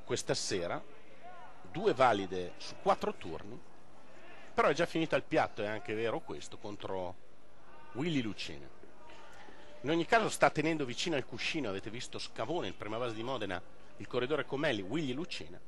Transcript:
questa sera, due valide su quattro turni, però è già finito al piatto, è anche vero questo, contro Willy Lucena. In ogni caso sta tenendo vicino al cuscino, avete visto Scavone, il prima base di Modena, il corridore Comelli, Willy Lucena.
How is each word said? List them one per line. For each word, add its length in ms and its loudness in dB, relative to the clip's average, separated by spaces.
questa 300 0
sera, 480 0
due 240 4
valide 600 6
su 260 -6
quattro 320 4
turni, 440 -6
però 160 6
è 60 6
già 100 4
finito 300 2
al 80 4
piatto, 400 2
è 40 2
anche 280 -2
vero 260 2
questo, 380 -6
contro 560 -4
Willy 280 2
Lucena. 460 -4
In 80 0
ogni 140 4
caso 240 6
sta 220 6
tenendo 340 2
vicino 320 0
al 80 2
cuscino, 440 -2
avete 200 -2
visto 300 -6
Scavone, 480 -2
il 80 -2
prima 240 -4
base 160 0
di 80 -4
Modena, 400 -2
il 100 -6
corridore 360 2
Comelli, 380 0
Willy 300 0
Lucena. 560 -6